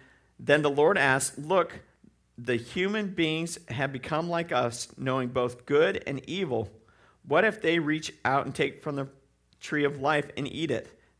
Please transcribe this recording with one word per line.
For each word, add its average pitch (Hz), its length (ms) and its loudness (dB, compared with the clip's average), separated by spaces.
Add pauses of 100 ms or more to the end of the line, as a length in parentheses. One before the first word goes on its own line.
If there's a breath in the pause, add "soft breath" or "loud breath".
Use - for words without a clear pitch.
(400 soft breath)
then 143 220 4
the 147 80 2
Lord 151 260 4
asked, 135 400 2
"Look, 165 440 0 (580)
the 123 180 -2
human 190 580 -4
beings 165 440 -2 (100)
have 139 260 -4
become 156 340 -4
like 170 240 -4
us, 123 360 0 (100)
knowing 131 300 0
both 123 360 -2
good 160 420 4
and 139 220 -6
evil. 131 420 -2 (560 soft breath)
What 160 200 4
if 214 160 -2
they 170 160 2
reach 156 340 -2 (140)
out 135 180 2
and 135 100 -6
take 143 280 -2
from 147 140 -6
the 135 120 -4 (500)
tree 147 260 -2
of 139 180 -2
life 147 340 2
and 139 100 -4
eat 151 240 -4
it? - 300 -6 (200 soft breath)